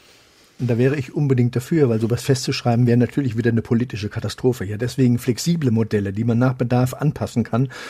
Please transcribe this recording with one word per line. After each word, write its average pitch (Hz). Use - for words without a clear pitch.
Und 123
da 117
wäre 135
ich 139
unbedingt 127
dafür, 147
weil 110
sowas 117
festzuschreiben 127
wäre 117
natürlich 123
wieder 117
eine 117
politische 113
Katastrophe. 120
Ja, 104
deswegen 123
flexible 147
Modelle, 107
die 110
man 117
nach 127
Bedarf 123
anpassen 120
kann 127